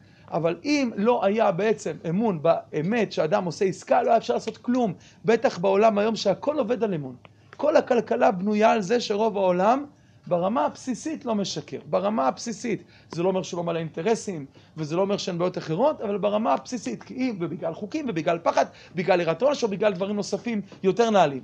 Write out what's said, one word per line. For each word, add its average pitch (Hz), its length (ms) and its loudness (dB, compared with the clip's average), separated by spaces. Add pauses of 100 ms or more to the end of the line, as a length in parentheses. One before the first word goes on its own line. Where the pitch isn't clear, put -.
(320)
אבל 165 320 0
אם 285 320 0
לא 214 300 2
היה 208 260 2
בעצם 196 440 -2 (140)
אמון 190 320 0
באמת 180 720 0
שאדם 180 340 0
עושה 175 200 -2
עסקה, 240 380 0
לא 247 60 2
היה 226 80 6
אפשר 233 160 -2
לעשות 226 240 -6
כלום. 240 360 0 (320)
בטח 226 320 2
בעולם 196 400 4
היום 214 180 2
שהכל 214 440 0
עובד 233 240 -2
על 208 100 0
אמון. 135 220 -6 (420)
כל 302 180 4
הכלכלה 233 560 4
בנויה 208 400 4
על 233 100 2
זה 208 180 0
שרוב 208 380 0
העולם 196 480 2 (420)
ברמה 175 380 0
הבסיסית - 600 -8
לא 226 100 -2
משקר, 160 420 -6 (120)
ברמה 208 380 0
הבסיסית. 233 560 -4 (280)
זה 160 120 -4
לא 185 40 2
אומר 185 160 0
שהוא - 140 -10
לא 175 60 -2
מלא 170 160 -4
אינטרסים, 165 680 -4 (320)
וזה 156 180 -6
לא 185 60 2
אומר 196 160 0
שאין 175 200 -6
בעיות 180 200 -2
אחרות, 190 440 -2
אבל 208 160 -4
ברמה 208 360 0
הבסיסית, 240 500 -6
כי 202 100 -16
אם, 254 260 -2
ובגלל 165 340 -6
חוקים, 247 360 -6
ובגלל 170 340 0
פחד, - 220 2 (300)
בגלל 175 260 2
יראת 165 200 0
עונש, 269 220 0
או 233 40 2
בגלל 202 260 0
דברים 196 220 -4
נוספים 202 460 -4 (220)
יותר 190 260 2
נעלים. 156 340 4